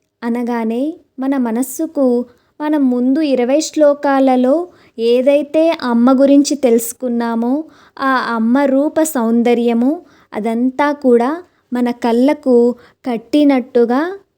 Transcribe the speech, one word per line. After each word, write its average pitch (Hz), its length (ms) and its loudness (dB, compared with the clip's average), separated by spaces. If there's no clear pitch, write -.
అనగానే 240 720 -4
మన 269 180 -4
మనస్సుకు 247 880 -2
మనం 294 300 0
ముందు 254 300 0
ఇరవై 262 400 0
శ్లోకాలలో 285 1080 0
ఏదైతే 285 840 2
అమ్మ 247 380 2
గురించి 277 340 4
తెలుసుకున్నామో 240 1120 -2
ఆ 269 180 -2
అమ్మ 233 240 0
రూప 285 440 0
సౌందర్యము 240 1000 0
అదంతా 247 600 -2
కూడా 269 500 0
మన 247 180 -2
కళ్ళకు 240 840 0
కట్టినట్టుగా 262 1120 0